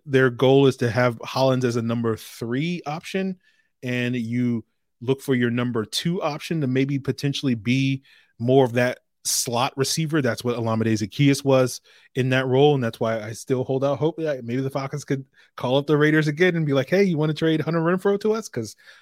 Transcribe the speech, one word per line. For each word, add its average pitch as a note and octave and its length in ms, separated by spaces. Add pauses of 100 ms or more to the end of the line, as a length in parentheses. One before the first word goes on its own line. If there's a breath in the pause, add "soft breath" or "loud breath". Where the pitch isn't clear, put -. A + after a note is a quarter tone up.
their C3 260
goal C3+ 360
is B2+ 120
to A#2+ 120
have A#2+ 320
Hollins C3 420
as A#2+ 120
a A#2 60
number A#2 340
three C#3 680
option, F#3 520 (460)
and B2 320
you A#2+ 480 (360)
look C3+ 200
for C3+ 160
your A#2+ 140
number A#2+ 340
two E3+ 380
option D#3+ 380
to C#3 60
maybe C3+ 320
potentially C3+ 560
be C3+ 480 (380 soft breath)
more C3 240
of A#2 80
that B2 260 (240)
slot B2 540
receiver. D#3 440
That's A#2 220
what A#2+ 140
Olamide A2+ 420
Zaccheaus C#3 460
was C3 360 (360 soft breath)
in C3 140
that C3 160
role, C#3 280
and C3+ 80
that's A2+ 160
why A2+ 240
I G#2+ 100
still B2+ 300
hold C3 220
out C#3 140
hope D#3+ 180
that D3 280
maybe A#2+ 160
the C3+ 100
Falcons C3+ 340
could C3+ 200 (320 soft breath)
call B2+ 200
up C#3+ 100
the D3+ 100
Raiders D3+ 300
again E3+ 300
and D#3+ 100
be C#3+ 60
like, C3+ 180
"Hey, G3 140
you F3 120
wanna D#3 160
trade D#3+ 280
Hunter D#3+ 200
Renfrow F#3 420
to G#3+ 100
us?" A3 160
'Cause A2+ 260 (260 soft breath)